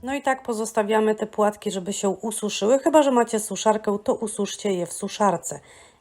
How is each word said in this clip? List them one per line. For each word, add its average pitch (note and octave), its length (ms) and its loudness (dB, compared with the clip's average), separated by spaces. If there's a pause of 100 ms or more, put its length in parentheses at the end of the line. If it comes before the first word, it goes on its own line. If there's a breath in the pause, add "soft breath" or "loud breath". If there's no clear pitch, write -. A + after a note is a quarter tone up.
No B3+ 100 -4
i C#4+ 80 -4
tak C4 220 0
pozostawiamy A3 720 0
te G#3+ 120 -4
płatki, G#3 440 0
żeby F#3 220 -6
się G3 160 0
ususzyły. G#3+ 680 0
Chyba D4+ 240 4
że C#4 80 4
macie A#3 280 2
suszarkę, G#3 640 0
to A#3+ 100 0
ususzcie G3+ 600 -4
je F3 120 -2
w - 80 -12
suszarce. F#3+ 680 -2 (420 loud breath)